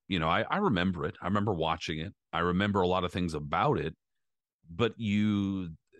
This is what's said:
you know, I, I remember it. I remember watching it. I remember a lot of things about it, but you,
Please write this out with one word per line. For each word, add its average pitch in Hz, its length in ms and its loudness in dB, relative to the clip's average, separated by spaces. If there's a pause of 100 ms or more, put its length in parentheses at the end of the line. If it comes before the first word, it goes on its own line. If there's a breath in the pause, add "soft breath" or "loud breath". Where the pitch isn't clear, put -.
you 92 120 -2
know, 80 100 2
I, 98 200 0
I 165 80 -2
remember 92 480 0
it. - 160 -6
I 87 40 -6
remember 101 280 0
watching 80 460 -2
it. 85 140 -10 (180)
I 82 80 -2
remember 95 420 2
a 90 60 4
lot 90 160 2
of 87 80 -2
things 87 220 -2
about 82 460 0
it, 78 160 -4 (720)
but 107 280 0
you, 101 720 2 (300)